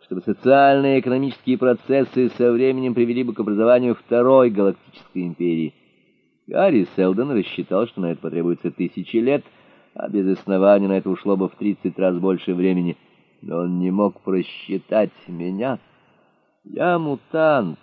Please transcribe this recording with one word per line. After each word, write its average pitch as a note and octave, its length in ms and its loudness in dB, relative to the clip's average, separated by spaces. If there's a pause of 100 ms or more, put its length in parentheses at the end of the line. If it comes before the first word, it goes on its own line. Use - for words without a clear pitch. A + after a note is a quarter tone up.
чтобы F#2 200 -10
социальные C#3 720 4
и B2+ 40 2
экономические B2+ 580 -4
процессы B2+ 800 0
со A#2+ 120 4
временем B2+ 440 0
привели A#2+ 280 0
бы A#2 120 -4
к - 60 -10
образованию A2+ 540 2
Второй B2+ 540 4
Галактической G2 760 -4
Империи. E2 480 -4 (720)
Гарри D3+ 500 2
Селдон G2 360 0
рассчитал, G#2 560 -2
что - 120 -14
на E2+ 120 -4
это - 100 -10
потребуется E2+ 480 -4
тысячи F#2 480 -6
лет, C3 260 0 (500)
а - 140 -10
без F#2+ 300 -2
основания G2 500 4
на F#2+ 80 0
это F#2+ 140 -2
ушло F#2+ 260 -2
бы F#2 140 -2
в - 60 -20
тридцать G2+ 420 -6
раз F#2 180 0
больше F#2 380 -2
времени. F2+ 420 0 (460)
Но E2 160 -8
он F2+ 220 -4
не F#2 100 -2
мог G2+ 320 -2
просчитать F#2+ 920 -4 (160)
меня. F#2+ 500 -6 (840)
Я F3 340 -2
мутант. D3 840 -2